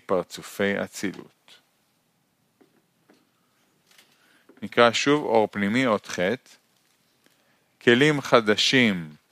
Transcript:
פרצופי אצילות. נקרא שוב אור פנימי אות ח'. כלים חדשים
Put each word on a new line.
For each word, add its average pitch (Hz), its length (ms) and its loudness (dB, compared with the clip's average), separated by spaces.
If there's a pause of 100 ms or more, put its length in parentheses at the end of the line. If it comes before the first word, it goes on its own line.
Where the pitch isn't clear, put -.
פרצופי 95 760 -4
אצילות. - 760 -12 (3000)
נקרא 117 300 2
שוב 143 320 0
אור 110 260 2
פנימי 107 360 -2
אות 104 200 -2
ח'. - 120 -10 (1600)
כלים 139 380 4
חדשים 107 920 0 (160)